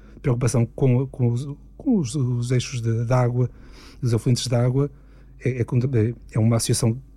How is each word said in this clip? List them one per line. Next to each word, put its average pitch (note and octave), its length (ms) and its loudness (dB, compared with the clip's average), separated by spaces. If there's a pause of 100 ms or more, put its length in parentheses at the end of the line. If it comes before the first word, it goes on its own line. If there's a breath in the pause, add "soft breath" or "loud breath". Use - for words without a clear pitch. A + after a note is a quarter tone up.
(220 loud breath)
preocupação A#2+ 420 0
com, C3 440 0
com B2 240 0
os, B2 140 -4 (300)
com B3+ 220 2
os, B2+ 160 -2
os B2 380 -2
eixos B2+ 280 -2
de, A2+ 240 -2
de A#2 80 0
água, B2 380 2 (500 loud breath)
os B2 140 0
afluentes B2 320 0
de B2 80 -2
água, B2+ 360 0 (540 soft breath)
é, B2 160 -2
é, A2+ 40 0
com-, B2+ 140 0
é, A#2+ 360 0 (180)
é - 60 0
uma A2+ 180 4
associação A2+ 360 0 (240)